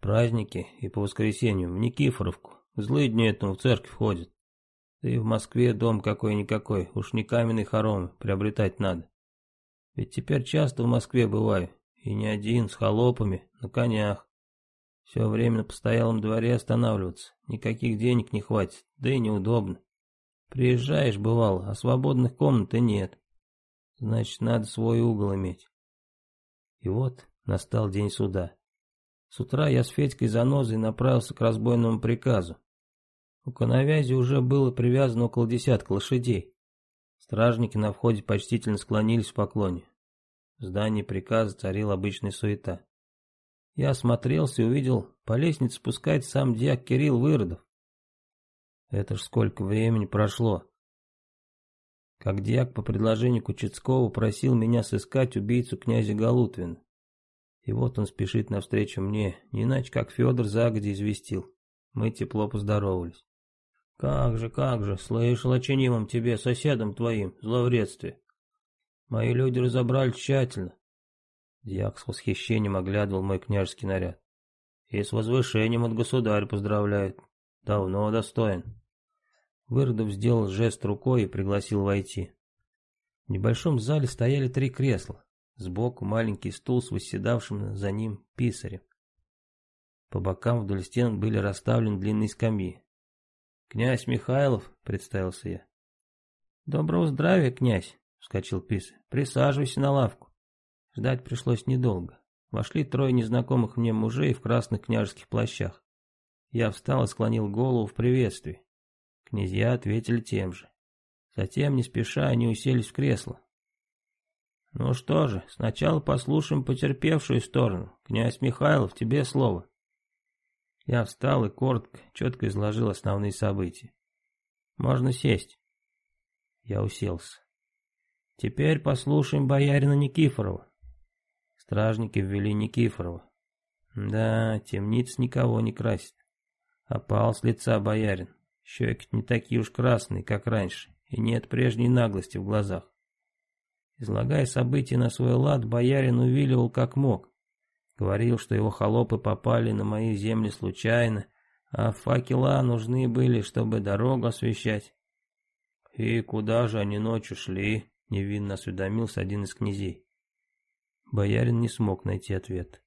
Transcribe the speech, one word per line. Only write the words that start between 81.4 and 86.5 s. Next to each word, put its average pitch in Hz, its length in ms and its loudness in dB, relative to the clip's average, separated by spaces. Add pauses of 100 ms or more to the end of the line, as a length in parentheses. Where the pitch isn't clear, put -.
войти. 98 480 -2 (960)
В - 20 -6
небольшом 113 480 0
зале 131 300 0
стояли 131 400 0
три 131 200 0
кресла. 127 560 -2 (300)
Сбоку 104 500 -4
маленький 107 460 -2